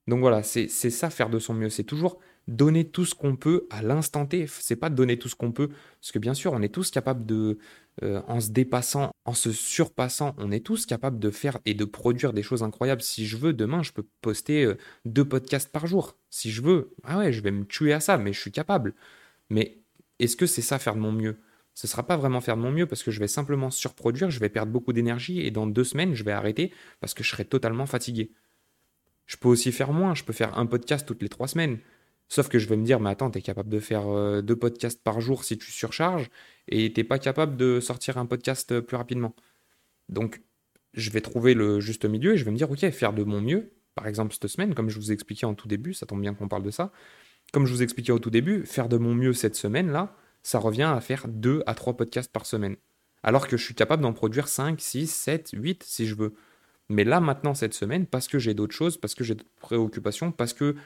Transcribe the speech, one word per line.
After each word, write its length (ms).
Donc 140
voilà, 240
c'est, 240
c'est 220
ça, 200
faire 180
de 120
son 140
mieux. 160
C'est 140
toujours 360
donner 420
tout 160
ce 120
qu'on 180
peut 360
à 120
l'instant 420
T. 220
C'est 300
pas 120
donner 300
tout 100
ce 60
qu'on 160
peut, 180
parce 120
que 80
bien 120
sûr, 200
on 100
est 100
tous 200
capables 340
de, 320
euh, 240
en 100
se 120
dépassant, 600
en 100
se 160
surpassant, 880
on 140
est 120
tous 220
capables 320
de 120
faire 340
et 100
de 100
produire 480
des 120
choses 180
incroyables. 400
Si 240
je 100
veux, 160
demain, 300
je 80
peux 140
poster, 440
euh, 120
deux 200
podcasts 480
par 160
jour. 280
Si 220
je 100
veux, 400
ah 160
ouais, 140
je 80
vais 100
me 140
tuer 280
à 60
ça, 180
mais 160
je 60
suis 140
capable. 420
Mais 300
est-ce 160
que 100
c'est 160
ça, 160
faire 160
de 60
mon 100
mieux ? 280
Ce 140
sera 180
pas 100
vraiment 240
faire 160
de 60
mon 80
mieux, 160
parce 160
que 80
je 80
vais 80
simplement 460
surproduire, 580
je 80
vais 120
perdre 200
beaucoup 220
d'énergie, 480
et 100
dans 160
deux 160
semaines, 320
je 80
vais 80
arrêter 420
parce 120
que 120
je 60
serai 140
totalement 420
fatigué. 440
Je 100
peux 120
aussi 240
faire 200
moins, 220
je 80
peux 100
faire 240
un 100
podcast 420
toutes 160
les 40
trois 200
semaines. 320
Sauf 200
que 100
je 100
vais 80
me 80
dire, « 160
Mais 100
attends, 200
t'es 120
capable 260
de 100
faire, 300
euh, 340
deux 140
podcasts 460
par 180
jour 240
si 140
tu 120
surcharges, 580
et 240
t'es 120
pas 160
capable 360
de 220
sortir 400
un 80
podcast, 460
euh, 80
plus 160
rapidement. » 380
Donc, 340
je 180
vais 100
trouver 340
le 240
juste 260
milieu 300
et 20
je 80
vais 60
me 60
dire, « 160
Ok, 180
faire 220
de 100
mon 180
mieux, 320
par 140
exemple 240
cette 160
semaine, 260
comme 160
je 80
vous 140
expliquais 340
en 80
tout 140
début, 260
ça 120
tombe 140
bien 140
qu'on 140
parle 160
de 80
ça, 180
comme 140
je 60
vous 100
expliquais 300
au 60
tout 120
début, 340
faire 240
de 80
mon 180
mieux 180
cette 220
semaine-là, 640
ça 160
revient 240
à 180
faire 280
deux 380
à 100
trois 200
podcasts 360
par 140
semaine. 300
Alors 240
que 100
je 80
suis 100
capable 280
d'en 100
produire 360
cinq, 320
six, 280
sept, 440
huit 320
si 220
je 100
veux. » 180
Mais 140
là, 160
maintenant, 340
cette 220
semaine, 320
parce 220
que 100
j'ai 160
d'autres 180
choses, 240
parce 200
que 80
j'ai 100
d'autres 240
préoccupations, 720
parce 220
que 320